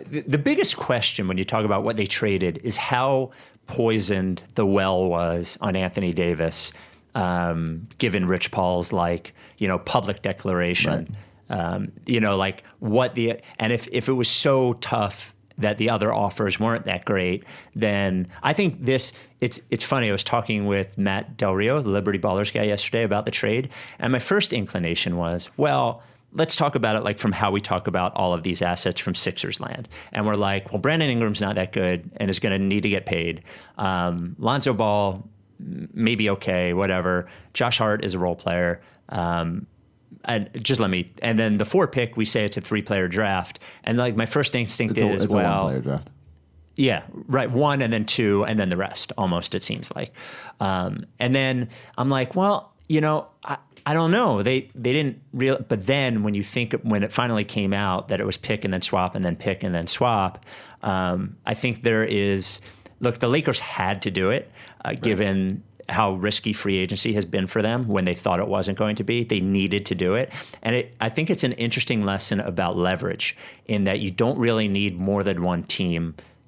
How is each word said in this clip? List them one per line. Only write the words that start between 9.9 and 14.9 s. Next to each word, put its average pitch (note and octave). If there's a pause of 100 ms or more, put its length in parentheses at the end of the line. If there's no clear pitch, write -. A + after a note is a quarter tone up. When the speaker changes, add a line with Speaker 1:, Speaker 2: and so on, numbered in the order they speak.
Speaker 1:
declaration. F2 (340)
Speaker 2:
Right. F2
Speaker 1:
Um, G2 (140)
you A#2+
know, G2+
like, F#2+ (160)
what A#2+
the, A2+ (180)
and A2
if, A#2
if A#2+
it C3
was B2
so C3
tough - (220)